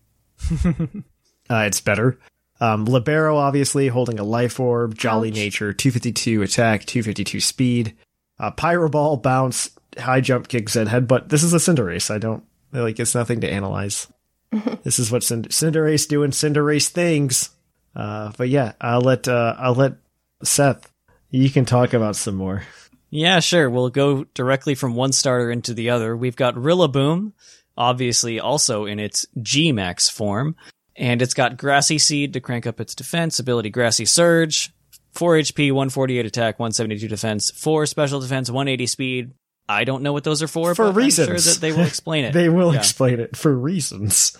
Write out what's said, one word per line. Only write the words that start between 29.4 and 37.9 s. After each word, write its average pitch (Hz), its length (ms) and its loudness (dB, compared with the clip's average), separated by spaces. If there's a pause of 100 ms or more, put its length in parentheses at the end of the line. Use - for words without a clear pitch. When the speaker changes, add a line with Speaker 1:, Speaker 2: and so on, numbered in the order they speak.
Speaker 3:
G 143 300 0
Max 95 360 -2
form. 113 460 -4 (420)
And 123 260 0
it's 123 100 0
got 127 240 0
Grassy 139 400 2
Seed 143 380 0
to 131 60 -6
crank 120 260 -6
up 117 120 -6
its 113 160 -10
defense, 165 440 -4
ability 120 320 -2
Grassy 117 340 0
Surge, 165 640 2 (420)
four 170 240 2
H 151 180 0
P, 143 180 2
one 135 160 0
forty-eight 131 380 -2
attack, 110 320 -2
one 113 140 -4
seventy-two 107 360 -4
defense, 107 440 -4
four 156 340 0
special 143 340 -2